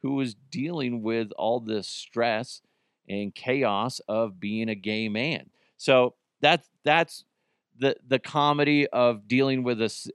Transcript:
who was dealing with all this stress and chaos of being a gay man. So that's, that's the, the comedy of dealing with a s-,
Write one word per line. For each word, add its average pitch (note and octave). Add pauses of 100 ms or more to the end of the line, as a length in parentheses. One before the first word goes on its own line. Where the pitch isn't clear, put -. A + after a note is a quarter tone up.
who C#3
was B2+ (160)
dealing C3
with A2+
all A#2
this A2
stress A#2 (480)
and G2+
chaos B2
of G#2+
being A2
a A2
gay G#2+
man. A2+ (260)
So B2+ (260)
that's, D3 (160)
that's D#3+ (540)
the, C3+ (100)
the B2+
comedy D3
of A#2
dealing C3
with A#2+
a A2+
s-, -